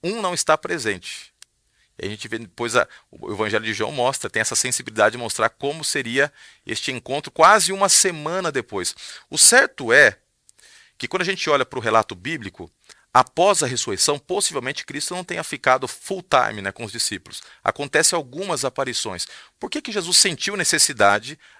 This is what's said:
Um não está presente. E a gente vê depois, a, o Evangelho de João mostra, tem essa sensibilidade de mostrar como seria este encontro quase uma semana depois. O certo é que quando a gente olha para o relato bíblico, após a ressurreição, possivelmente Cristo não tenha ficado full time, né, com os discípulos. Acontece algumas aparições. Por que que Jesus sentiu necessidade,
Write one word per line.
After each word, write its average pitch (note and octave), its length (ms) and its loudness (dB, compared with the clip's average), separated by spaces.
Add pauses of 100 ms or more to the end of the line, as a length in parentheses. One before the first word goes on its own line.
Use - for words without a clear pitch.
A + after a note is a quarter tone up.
Um G#3 200 -6
não F3+ 120 -4
está D#3 240 0
presente. A2 760 -6 (640)
E - 60 -8
a G2 40 -6
gente G#2+ 200 -12
vê A2+ 100 -8
depois, A#2 380 -4
a, - 100 4 (240)
o - 220 -10
Evangelho G#2+ 320 0
de A2 80 -2
João G#2+ 180 -4
mostra, B2+ 380 -2
tem A2+ 120 -2
essa A2 140 -2
sensibilidade A2 580 2
de A#2+ 40 -10
mostrar A#2 320 -2
como D3+ 340 -6
seria C3+ 480 -2 (340)
este - 260 -6
encontro C3 380 -8
quase F3+ 440 6
uma G3 160 2
semana E3+ 640 0
depois. G#2 440 -6 (340)
O D3+ 80 -10
certo D3+ 540 4
é B2+ 260 8 (840)
que A#2+ 80 -6
quando F#3 160 -2
a - 20 -4
gente F3+ 240 -4
olha C#3 160 2
para - 140 -10
o - 20 -6
relato A2 320 2
bíblico, G2 580 -10 (400)
após E3 520 4
a - 20 0
ressurreição, B2 540 -2
possivelmente D3 640 -4
Cristo D3+ 300 -8
não F3+ 80 -6
tenha E3+ 200 -6
ficado C3 440 0
full - 360 -8
time, G#2+ 380 0
né, G2 100 -6
com A#2+ 140 -10
os G#2 60 -10
discípulos. G#2 500 -8 (220)
Acontece D3 500 0
algumas D#3 500 -6
aparições. B2 640 -6 (320)
Por - 80 -8
que D4+ 140 -8
que A#3+ 100 -12
Jesus F3+ 260 -2
sentiu G3 380 0
necessidade, B2+ 840 2 (200)